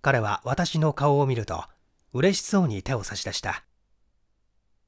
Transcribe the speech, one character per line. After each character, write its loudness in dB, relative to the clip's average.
彼 2
は -2
私 0
の 4
顔 4
を 4
見 0
る -4
と、 -6
嬉 2
し -6
そ 2
う 2
に -4
手 -4
を -2
差 -8
し -8
出 -6
し -6
た。 -6